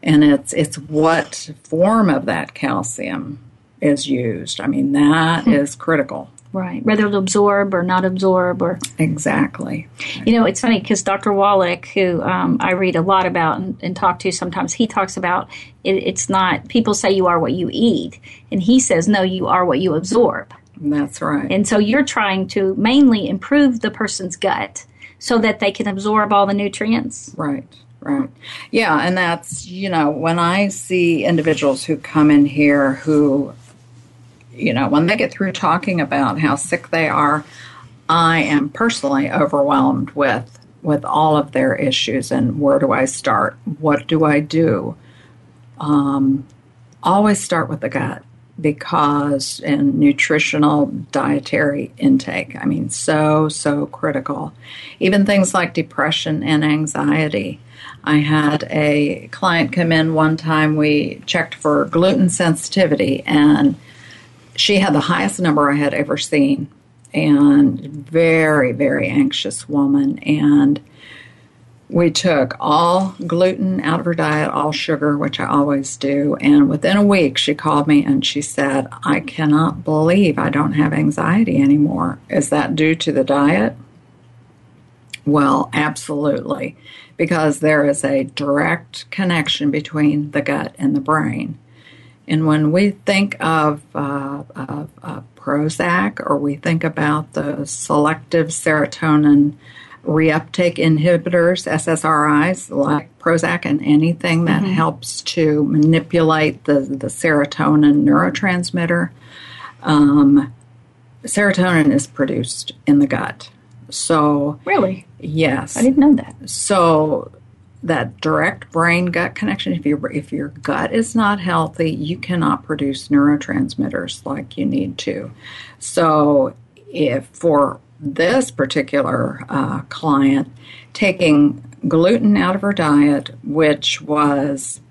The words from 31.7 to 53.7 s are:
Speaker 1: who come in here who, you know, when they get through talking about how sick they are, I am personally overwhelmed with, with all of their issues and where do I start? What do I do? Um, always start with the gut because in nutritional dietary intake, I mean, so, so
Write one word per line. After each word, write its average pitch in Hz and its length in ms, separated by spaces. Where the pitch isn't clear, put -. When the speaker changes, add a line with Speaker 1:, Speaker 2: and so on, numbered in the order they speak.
Speaker 1:
who 156 120
come 151 340
in 147 140
here 143 500
who, 143 600
you - 220
know, 131 140
when 151 180
they 202 100
get 226 140
through 190 220
talking 180 480
about 139 400
how 143 160
sick - 340
they 160 180
are, 147 360
I 165 340
am 143 260
personally 143 600
overwhelmed 139 800
with, 123 480
with 147 220
all 156 320
of 143 160
their 131 220
issues - 580
and 131 280
where 139 180
do 139 140
I 131 120
start? - 520
What 147 300
do 160 160
I 151 160
do? 151 560
Um, 139 640
always 202 400
start - 280
with 156 100
the - 80
gut - 360
because 147 1000
in 143 380
nutritional 147 880
dietary 143 1120
intake, 135 580
I - 120
mean, - 240
so, 151 580
so 147 380